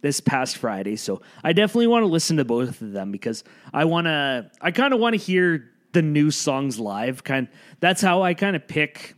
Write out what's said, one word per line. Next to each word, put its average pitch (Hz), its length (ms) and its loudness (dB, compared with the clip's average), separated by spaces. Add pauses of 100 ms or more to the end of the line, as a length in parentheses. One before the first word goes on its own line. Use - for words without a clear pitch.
this 147 180 0
past 131 380 0
Friday. 101 400 -4
So - 240 -6 (240)
I 165 80 2
definitely 214 340 4
wanna 233 200 4
listen 165 280 2
to 147 80 2
both 120 380 -2
of 107 100 -10
them 98 220 -8
because 110 320 -8 (280)
I 151 120 0
wanna, 151 760 -2
I 175 120 -2
kinda 262 260 2
wanna 233 180 2
hear 180 540 0 (240)
the 175 80 6
new 151 280 4
songs 135 480 -2
live. 113 460 -6
Kind, 135 240 -2 (320)
that's 180 220 0
how 185 200 2
I 180 120 2
kinda 185 260 -2
pick - 580 -6